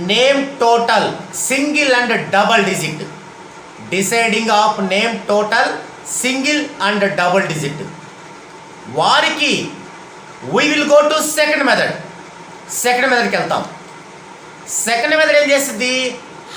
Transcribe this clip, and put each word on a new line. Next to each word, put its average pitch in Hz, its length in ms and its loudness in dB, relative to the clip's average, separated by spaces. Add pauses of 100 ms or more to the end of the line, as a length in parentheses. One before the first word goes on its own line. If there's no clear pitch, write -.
(100)
name 269 340 4 (180)
total 233 420 4 (460)
single 285 480 2
and 233 160 2
double 202 500 2
digit. 156 400 -4 (920)
Deciding 220 540 2
of 214 420 4
name 208 400 0
total 208 360 2 (560)
single 269 380 0
and 202 580 -2
double 180 340 2
digit. 151 320 -6 (1040)
వారికి 240 840 2 (760)
we 185 160 2
will 302 220 2
go 294 180 6
to 302 160 2
second 302 460 0
method. 196 260 2 (840)
సెకండ్ 247 380 0
మెథడ్కి 220 260 0
వెళ్తాం. - 280 -2 (1040)
సెకండ్ 233 480 0
మెథడ్ 302 200 4
ఏం 294 140 4
చేస్తుంది? 254 680 0 (380)